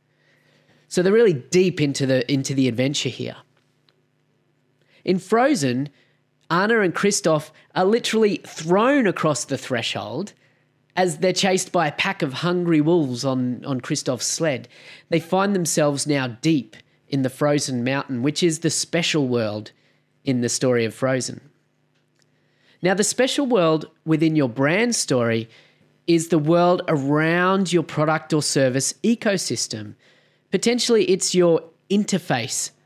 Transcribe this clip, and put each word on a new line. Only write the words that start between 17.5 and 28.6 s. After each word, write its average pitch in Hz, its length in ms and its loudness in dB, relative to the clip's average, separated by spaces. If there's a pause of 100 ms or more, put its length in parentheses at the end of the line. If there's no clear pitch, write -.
mountain, 131 400 -4
which 151 180 -2
is 160 180 2
the 156 120 0
special 160 560 -2
world 107 440 -4 (540)
in 127 160 0
the 120 80 -2
story 123 340 0
of 110 120 -4
Frozen. 127 460 -4 (1400)
Now, 185 140 2
the 202 80 0
special 262 420 0
world 165 400 2 (180)
within 160 320 2
your 139 140 2
brand 170 460 0
story 117 520 0 (600)
is 165 220 2
the 160 100 4
world 175 480 4
around 160 840 0
your 170 120 2
product 156 500 -2
or 151 80 2
service 135 520 0 (100)